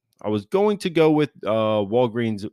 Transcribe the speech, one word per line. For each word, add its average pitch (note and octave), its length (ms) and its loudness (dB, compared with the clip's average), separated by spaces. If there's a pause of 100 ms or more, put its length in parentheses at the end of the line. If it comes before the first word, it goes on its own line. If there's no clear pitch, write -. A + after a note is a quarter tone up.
(220)
I - 80 -6
was G#2+ 160 -2
going G#3 320 0
to F#3+ 120 -6
go D#3 220 4
with, D3+ 200 0 (120)
uh, A2 400 0
Walgreens A2 680 -2